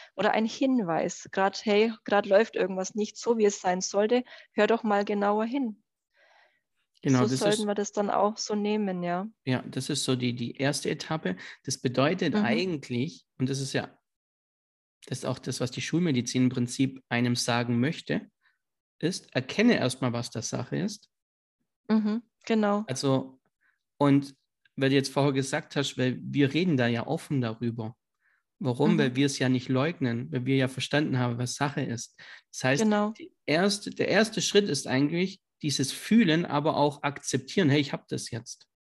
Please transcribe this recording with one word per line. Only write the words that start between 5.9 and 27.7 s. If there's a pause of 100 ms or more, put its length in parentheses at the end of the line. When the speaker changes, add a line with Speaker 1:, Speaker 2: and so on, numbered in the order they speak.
Speaker 2:
Genau,
Speaker 1:
So
Speaker 2:
das
Speaker 1:
sollten
Speaker 2:
ist
Speaker 1:
wir
das
dann
auch
so
nehmen,
ja. (160)
Speaker 2:
Ja,
das
ist
so
die,
die
erste
Etappe. (280)
Das
bedeutet
Speaker 1:
Mhm.
Speaker 2:
eigentlich, (120)
und
das
ist
ja, (1080)
das
ist
auch
das,
was
die
Schulmedizin
im
Prinzip
einem
sagen
möchte, (680)
ist,
erkenne
erstmal,
was
das
Sache
ist. (800)
Speaker 1:
Mhm, (220)
genau.
Speaker 2:
Also, (580)
und (400)
weil
du
jetzt
vorher
gesagt
hast,
weil
wir
reden
da
ja
offen
darüber. (640)